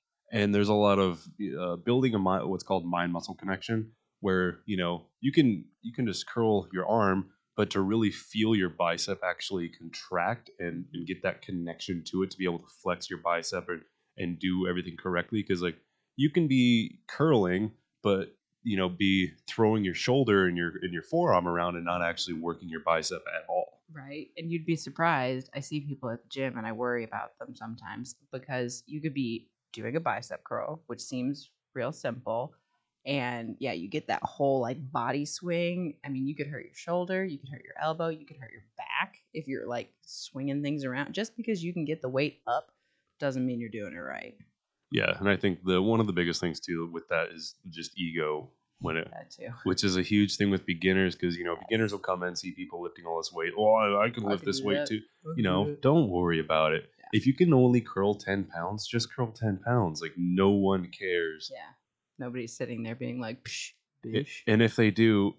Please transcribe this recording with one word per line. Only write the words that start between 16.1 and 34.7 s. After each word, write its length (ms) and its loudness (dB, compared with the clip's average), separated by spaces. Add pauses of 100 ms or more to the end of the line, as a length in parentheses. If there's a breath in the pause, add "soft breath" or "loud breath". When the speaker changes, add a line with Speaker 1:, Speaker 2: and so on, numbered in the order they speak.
Speaker 1:
you 140 4
can 180 2
be 600 4
curling, 640 2 (300)
but, 340 0 (280)
you 120 0
know, 120 2
be 420 2 (160)
throwing 380 2
your 100 -2
shoulder 540 4
and 80 0
your, 160 -2 (100)
and 100 -4
your 100 -4
forearm 440 2
around 300 0
and 80 -6
not 180 0
actually 320 -2
working 340 -6
your 120 -8
bicep 420 0 (140)
at 120 -6
all. 340 -4 (100)
Speaker 2:
Right. 440 -14
And 140 -8
you'd 160 -4
be 100 2
surprised. 800 0
I 60 -6
see 220 -6
people 280 -6
at 120 -8
the 60 -20
gym 300 -6
and 80 -8
I 60 -6
worry 320 -2
about 340 -10
them 160 -14
sometimes 600 -12 (160)
because 540 -6
you 140 -10
could 140 -4
be 360 -4 (220)
doing 240 -8
a 40 0
bicep 440 -4
curl, 420 -6
which 140 -10
seems 500 -6 (240)
real 180 -4
simple. 640 -4 (500)
And 540 -4
yeah, 140 -4
you 160 -6
get 180 -6
that 160 -2
whole, 380 2
like, 320 -4